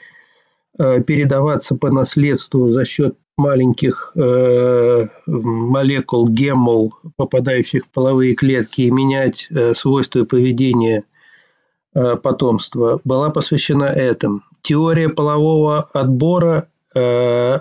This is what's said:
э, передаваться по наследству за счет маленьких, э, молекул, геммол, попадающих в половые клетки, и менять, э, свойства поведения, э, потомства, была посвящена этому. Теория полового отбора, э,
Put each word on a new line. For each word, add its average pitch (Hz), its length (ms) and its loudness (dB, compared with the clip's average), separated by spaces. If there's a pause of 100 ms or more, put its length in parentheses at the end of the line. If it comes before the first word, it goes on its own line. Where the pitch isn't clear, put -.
(800)
э, 127 240 2
передаваться 143 720 0
по 135 160 -2
наследству 135 800 0
за 123 160 2
счет 139 320 -2 (200)
маленьких, 131 800 0
э, 123 920 2 (180)
молекул, 123 1040 0
геммол, 117 640 0 (220)
попадающих 127 680 -2
в - 40 -20
половые 131 440 2
клетки, 131 480 0
и 120 100 2
менять, 135 580 -2
э, 120 240 0
свойства 131 500 0
поведения, 120 800 0 (920)
э, 123 220 0
потомства, 120 880 -2
была 131 260 -2
посвящена 147 540 0
этому. 120 580 -2 (200)
Теория 160 460 0
полового 151 840 0
отбора, 156 760 0 (260)
э, 123 680 0